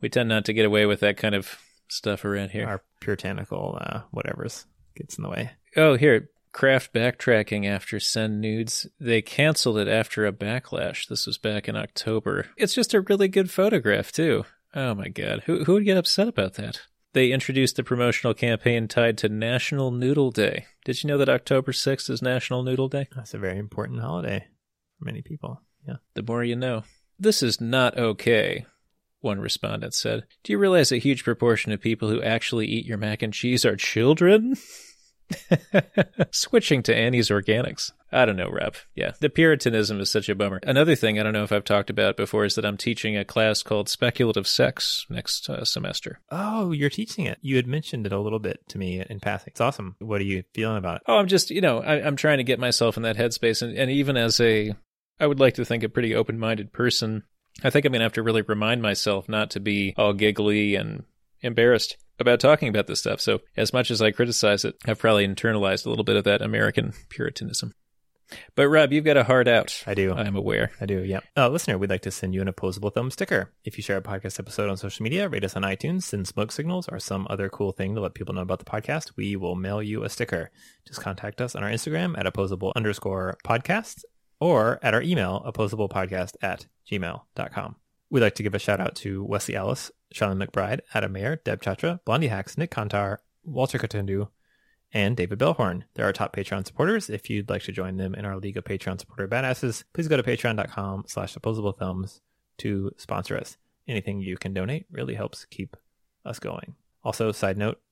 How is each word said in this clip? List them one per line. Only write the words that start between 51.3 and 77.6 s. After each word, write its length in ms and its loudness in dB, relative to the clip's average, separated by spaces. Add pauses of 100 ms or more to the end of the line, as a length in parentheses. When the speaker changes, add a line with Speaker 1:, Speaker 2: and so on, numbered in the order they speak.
Speaker 1:
you 100 -2
know, 180 2
I, 260 0
I'm 120 0
trying 220 4
to 40 0
get 160 2
myself 380 2
in 60 -4
that 140 0
headspace. 440 0
And, 160 -6
and 120 0
even 280 2
as 240 2
a, 320 4 (460)
I 80 4
would 120 2
like 160 6
to 100 -4
think 180 0
a 60 -2
pretty 240 0
open-minded 600 -2
person, 500 0 (400)
I 60 2
think 160 4
I'm 80 2
gonna 100 2
have 100 0
to 100 0
really 180 2
remind 400 0
myself 480 0
not 220 -2
to 100 -6
be 360 0
all 160 4
giggly 640 2
and 280 -6 (380)
embarrassed 540 4 (240)
about 220 6
talking 260 6
about 200 2
this 120 -4
stuff. 220 -2
So 180 2 (180)
as 160 0
much 160 2
as 120 -2
I 100 6
criticize 520 2
it, 120 -4 (100)
I've 140 -2
probably 280 6
internalized 580 0
a 40 -4
little 140 0
bit 140 4
of 80 2
that 160 4
American 520 0 (160)
Puritanism. 640 -6 (800)
But 140 6
Rob, 240 6
you've 100 2
got 140 6
a 80 8
heart 220 6
out. 400 4
Speaker 2:
I 80 -4
do. 180 2
Speaker 1:
I'm 240 -2
aware. 420 0
Speaker 2:
I 60 -6
do, 180 -2
yeah. 160 -4 (160)
Uh, 140 4
listener, 280 -2
we'd 120 0
like 140 -2
to 80 -6
send 220 -4
you 80 -2
an 60 -2
opposable 440 -4
thumb 200 -2
sticker. 400 -2 (140)
If 120 -12
you 40 -8
share 160 -4
a 40 -4
podcast 380 -8
episode 300 -4
on 80 -4
social 260 -8
media, 240 -2
rate 160 -4
us 140 -6
on 60 -2
iTunes, 400 -4
send 240 -6
smoke 240 -4
signals 360 -6
or 120 -10
some 300 -6
other 200 -4
cool 240 -4